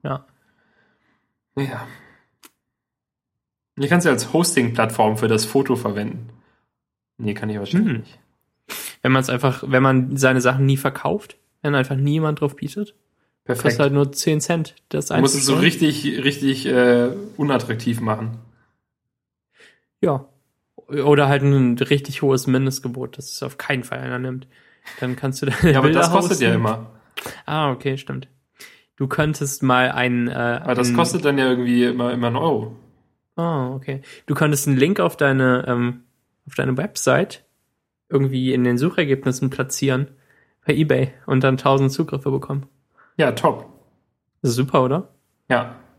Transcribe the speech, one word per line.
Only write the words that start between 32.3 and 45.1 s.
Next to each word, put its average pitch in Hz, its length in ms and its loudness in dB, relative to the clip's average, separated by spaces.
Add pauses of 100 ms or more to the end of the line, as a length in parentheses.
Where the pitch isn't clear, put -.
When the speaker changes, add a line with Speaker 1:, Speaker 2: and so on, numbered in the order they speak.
Speaker 2:
Euro. 135 400 -2 (600)
Speaker 1:
Ah, 160 360 -4
okay. 135 300 -10 (240)
Du 147 100 -2
könntest 151 320 2
einen 139 100 4
Link 165 220 4
auf 170 180 0
deine, 131 500 2
ähm, 120 360 -2 (440)
auf 139 80 -16
deine 131 220 -2
Website 151 680 0 (640)
irgendwie 131 440 0
in 127 100 2
den 123 140 2
Suchergebnissen 135 720 0
platzieren 135 600 -2 (580)
bei 151 80 2
eBay 135 360 2 (140)
und 131 180 2
dann 131 140 2
tausend 135 340 2
Zugriffe 139 380 -4
bekommen. 135 380 -6 (500)
Speaker 2:
Ja, 143 140 2
top. - 340 -2 (760)
Speaker 1:
Das 123 100 0
ist 117 60 -2
super, 131 260 2
oder? 143 260 -2 (400)